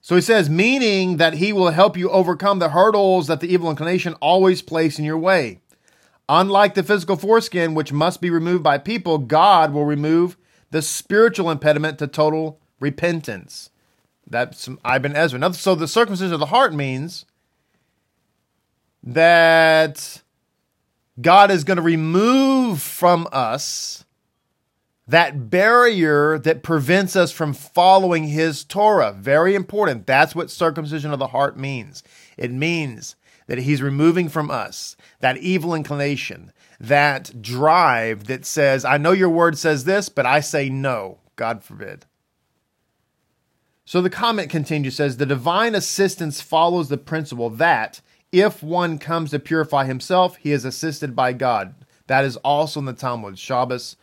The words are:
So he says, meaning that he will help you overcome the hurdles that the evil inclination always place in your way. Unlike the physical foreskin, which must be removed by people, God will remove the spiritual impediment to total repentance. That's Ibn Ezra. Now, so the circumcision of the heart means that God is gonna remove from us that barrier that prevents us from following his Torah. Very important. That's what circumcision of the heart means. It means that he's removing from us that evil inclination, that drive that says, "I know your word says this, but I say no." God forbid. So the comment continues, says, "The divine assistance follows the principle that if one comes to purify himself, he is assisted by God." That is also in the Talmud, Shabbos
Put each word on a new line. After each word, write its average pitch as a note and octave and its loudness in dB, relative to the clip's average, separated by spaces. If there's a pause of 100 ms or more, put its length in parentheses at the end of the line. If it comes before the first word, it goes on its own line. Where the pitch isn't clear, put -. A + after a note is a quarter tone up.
So - -2
he F3+ 6
says, G3 2
meaning G3 0
that E3 2
he G3 -2
will F#3 2
help F3+ 4
you F3+ -4
overcome F#3 0
the E3+ 0
hurdles F#3 2
that D#3+ -2
the F3 -2
evil E3+ 0
inclination D#3+ -4
always F#3 2
place D#3+ -2
in D3+ -4
your D#3 -2
way. D#3+ 0 (680)
Unlike G3 4
the G3 0
physical F#3+ 0
foreskin, F3+ 0
which D3+ -4
must D#3+ 0
be F3 -2
removed E3+ 0
by D3 2
people, F3+ -2
God D#3 4
will D3 -2
remove D#3 0 (340)
the D#3 -2
spiritual G#3 0
impediment D3+ 0
to D3 -4
total D#3 -2 (200)
repentance. C#3+ -6 (580)
That's - -6 (160)
Ibn C3+ -2
Ezra. D3 0
Now, D#3+ 0
so F#3 0
the D#3+ -4
circumcision F#3+ -2
of D#3 -4
the D3 -2
heart A3 2
means C#3 -8 (1800)
that D#3+ 4 (1000)
God F#3+ 8
is F3 2
gonna F3 0
remove G#3+ 2
from F3 2
us - -6 (1040)
that C#3 0
barrier F3+ 2
that D#3+ -4
prevents E3+ 0
us F3 2
from D3+ -6
following F3+ 2
his D#3 -4
Torah. G3 2
Very C#3+ 0
important. F3+ -4
That's C#3+ 2
what D#3+ -8
circumcision D3+ -4
of C#3 -6
the C3+ -4
heart B2+ -2
means. B2+ -10 (360)
It B2 -8
means C#3 -6 (300)
that B2 -6
he's C3 -2
removing D#3 0
from D3+ -6
us - -10 (240)
that C3 0
evil F3 -2
inclination, C#3+ -8 (260)
that C3+ 0
drive A#2+ 0
that C3 -8
says, C3+ 0
"I C3+ 2
know D#3 2
your F#3 2
word E3 2
says D3 0
this, G3 0
but C3+ -2
I C#3 2
say C#3+ -4
no." B2+ -6 (180)
God A2+ -6
forbid. G2+ -18 (1800)
So F3+ -2
the F3+ 0
comment G3+ -2
continues, D3 -4
says, C#3 -2
"The C#3 -2
divine E3+ -2
assistance F3+ -4
follows E3+ 0
the C#3+ -4
principle C3+ -8
that A2+ 0 (320)
if G3+ 2
one E3 -4
comes D#3+ -6
to D3 -4
purify D3+ -2
himself, F3+ -2
he D3 -4
is B2+ -2
assisted C#3+ -8
by B2+ 0
God." A#2 -4 (320)
That C3+ 2
is B2 -4
also D3 -2
in C#3 -8
the B2+ -10
Talmud, A2 -8
Shabbos B2 -6